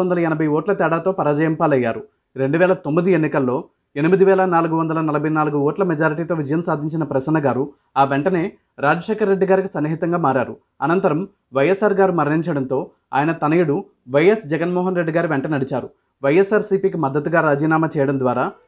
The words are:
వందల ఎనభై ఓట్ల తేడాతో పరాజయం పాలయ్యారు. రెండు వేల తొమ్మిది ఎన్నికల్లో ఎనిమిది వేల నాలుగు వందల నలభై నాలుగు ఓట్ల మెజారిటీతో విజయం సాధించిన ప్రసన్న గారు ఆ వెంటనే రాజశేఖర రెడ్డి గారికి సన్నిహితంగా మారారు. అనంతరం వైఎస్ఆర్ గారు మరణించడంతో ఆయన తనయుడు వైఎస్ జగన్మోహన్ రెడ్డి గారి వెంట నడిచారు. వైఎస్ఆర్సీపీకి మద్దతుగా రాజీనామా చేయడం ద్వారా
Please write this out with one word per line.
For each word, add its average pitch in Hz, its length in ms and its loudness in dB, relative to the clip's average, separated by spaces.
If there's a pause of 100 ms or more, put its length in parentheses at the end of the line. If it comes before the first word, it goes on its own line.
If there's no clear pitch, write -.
వందల 180 180 0 (100)
ఎనభై 160 180 0 (100)
ఓట్ల 170 240 -2
తేడాతో 165 400 0
పరాజయం 151 420 0
పాలయ్యారు. 120 400 0 (400)
రెండు 139 200 0
వేల 185 100 4 (120)
తొమ్మిది 170 340 0
ఎన్నికల్లో 147 380 0 (440)
ఎనిమిది 175 280 4
వేల 190 140 4 (120)
నాలుగు 165 240 2
వందల 160 200 -2 (100)
నలభై 151 280 -2
నాలుగు 151 300 0
ఓట్ల 151 240 -2
మెజారిటీతో 160 500 -2
విజయం 151 260 -2
సాధించిన 156 440 -4
ప్రసన్న 143 360 0
గారు 123 160 0 (380)
ఆ - 100 6
వెంటనే 160 320 0 (420)
రాజశేఖర 190 480 0
రెడ్డి 190 180 0
గారికి 190 260 2
సన్నిహితంగా 165 480 -2
మారారు. 127 300 0 (300)
అనంతరం 170 360 0 (380)
వైఎస్ఆర్ 190 420 2
గారు 185 180 4
మరణించడంతో 147 600 -2 (400)
ఆయన 151 140 0 (120)
తనయుడు 156 320 2 (400)
వైఎస్ 196 360 4
జగన్మోహన్ 180 480 -2
రెడ్డి 160 160 -2
గారి 170 160 -2
వెంట 135 220 -2
నడిచారు. 131 340 -4 (380)
వైఎస్ఆర్సీపీకి 190 800 2
మద్దతుగా 151 420 0
రాజీనామా 160 480 0
చేయడం 139 280 0
ద్వారా 123 200 0 (240)